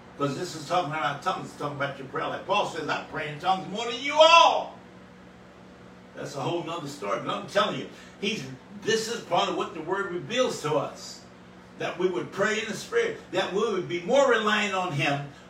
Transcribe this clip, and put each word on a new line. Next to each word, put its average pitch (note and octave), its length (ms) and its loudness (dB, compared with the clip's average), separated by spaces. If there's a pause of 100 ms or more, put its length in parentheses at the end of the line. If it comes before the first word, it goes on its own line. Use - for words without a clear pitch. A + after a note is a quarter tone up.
(180)
'Cause C#3+ 200 -2
this F3+ 160 -6
is D3+ 140 -12
talking E3+ 240 2
about D3+ 320 -2
tongues, D3+ 260 -4
it's - 80 -16
talking C#3 200 -6
about C3+ 200 -4
your C3 100 -12
prayer - 200 -4
life. - 180 -8
Paul - 240 2
says, D3+ 200 -6
"I C3 160 -4
pray D3+ 240 -8
in D3 100 -10
tongues F3+ 320 0
more A#3 180 -4
than A#3+ 120 -6
you D4 140 -2
all." D#4+ 640 8 (1400)
That's - 220 -12
a C3+ 60 -6
whole E3+ 240 -2
nother D#3 240 -8
story, - 320 -4
but C3 120 -4
I'm G3+ 140 -8
telling G3 320 2
you, - 100 -10 (300)
he's, G3+ 240 -2 (380)
this A3 260 2
is - 140 -6
part F#3+ 260 2
of F3+ 80 -2
what - 180 -4
the E3 60 -10
word F#3 320 -4
reveals G3 520 -2
to D3+ 120 0
us. - 460 -6 (560)
That - 200 -6
we F3+ 120 2
would D#3 240 -4
pray G#3 260 2
in G#3+ 80 -4
the G#3 80 -6
spirit, - 460 -2 (100)
that F#3 220 0
we G3+ 80 0
would F#3+ 260 0
be E3+ 140 -4
more B3+ 280 6
reliant G#3 460 2
on F3+ 160 0
him, C#3+ 400 -2 (180)